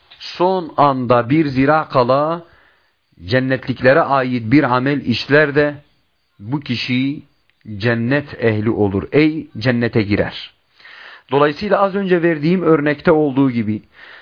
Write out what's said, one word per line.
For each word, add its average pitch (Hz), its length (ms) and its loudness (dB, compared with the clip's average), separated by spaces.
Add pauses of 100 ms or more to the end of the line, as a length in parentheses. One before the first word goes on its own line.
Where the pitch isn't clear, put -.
(200)
son 180 580 -2
anda 123 520 2
bir 156 160 2
zira 139 440 0
kala 147 560 0 (800)
cennetliklere 131 760 0
ait 127 500 -2
bir 151 120 6
amel 127 380 0
işler 139 540 0
de 147 200 0 (640)
bu 117 200 -6
kişi 131 640 -4 (540)
cennet 120 680 -2
ehli 107 260 0
olur. 101 420 0
Ey 156 360 0 (100)
cennete 120 440 0
girer. 95 520 -4 (800)
Dolayısıyla 151 480 0
az 196 160 0
önce 180 260 0
verdiğim 170 400 0
örnekte 151 500 2
olduğu 139 400 2
gibi 107 300 -2 (400)